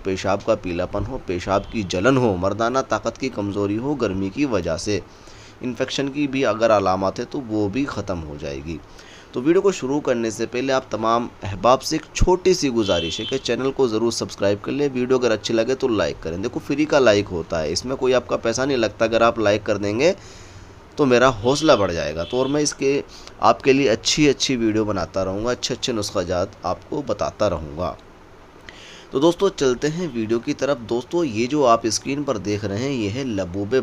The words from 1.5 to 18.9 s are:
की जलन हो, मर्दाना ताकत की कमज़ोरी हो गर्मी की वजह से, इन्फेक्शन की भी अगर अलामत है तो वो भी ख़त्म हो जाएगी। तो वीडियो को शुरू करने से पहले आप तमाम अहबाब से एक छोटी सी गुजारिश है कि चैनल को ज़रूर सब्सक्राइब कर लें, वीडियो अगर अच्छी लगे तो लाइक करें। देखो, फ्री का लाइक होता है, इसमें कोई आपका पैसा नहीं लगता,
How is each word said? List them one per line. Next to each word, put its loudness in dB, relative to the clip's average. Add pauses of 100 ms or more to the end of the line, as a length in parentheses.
की -2
जलन 2
हो, 2
मर्दाना 0
ताकत -4
की -4
कमज़ोरी -2
हो -4
गर्मी -2
की -2
वजह -2
से, -4 (600)
इन्फेक्शन -4
की -4
भी -2
अगर 2
अलामत 2
है -4
तो -8
वो -2
भी -2
ख़त्म -6
हो -10
जाएगी। -8 (540)
तो -4
वीडियो 4
को 4
शुरू -2
करने 0
से -4
पहले -2
आप 0
तमाम 0 (160)
अहबाब 4
से -4
एक -4 (120)
छोटी 4
सी 0
गुजारिश 0
है -4
कि -4
चैनल -2
को 2
ज़रूर 0
सब्सक्राइब 0
कर -8
लें, 0
वीडियो 2
अगर 2
अच्छी -2
लगे 2
तो -2
लाइक 0
करें। -6
देखो, -4
फ्री -2
का 4
लाइक 6
होता -4
है, -2
इसमें -4
कोई 2
आपका 0
पैसा -2
नहीं 0
लगता, 0